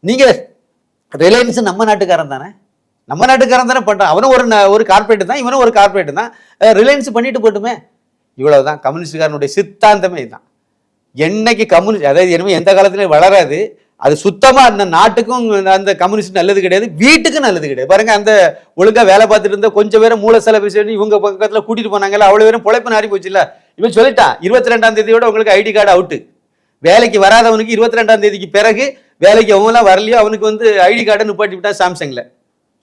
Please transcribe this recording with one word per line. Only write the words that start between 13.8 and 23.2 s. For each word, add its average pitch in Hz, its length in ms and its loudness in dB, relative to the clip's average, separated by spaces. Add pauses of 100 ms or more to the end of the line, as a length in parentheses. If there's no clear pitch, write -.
அது 147 200 0
சுத்தமா 262 460 2
அந்த 208 220 2
நாட்டுக்கும் 214 840 0
அந்த 190 300 0
கம்யூனிஸ்ட் 185 380 -4
நல்லது 196 260 0
கிடையாது, 185 380 -2
வீட்டுக்கும் 311 440 0
நல்லது 175 260 -2
கிடையாது. 131 180 -6
பாருங்க, 208 260 2
அந்த 202 500 0 (140)
ஒழுங்கா 214 280 2
வேலை 202 220 4
பார்த்துட்டு 214 180 0
இருந்த 208 240 -2
கொஞ்சம் 208 320 0
பேரை 226 180 2
மூல 220 220 2
செலவு 214 260 0
செய்யணும் 208 220 -2
இவங்க 214 280 -2
பக்கத்துல 202 520 -4
கூட்டிட்டு 220 220 -6
போனாங்கல்ல, 196 280 -4
அவ்வளவு 208 260 4
பேரும் 226 180 2
பொழைப்பு 233 280 -2
நாறி 214 180 -2
போச்சுல்ல. 190 420 -4 (260)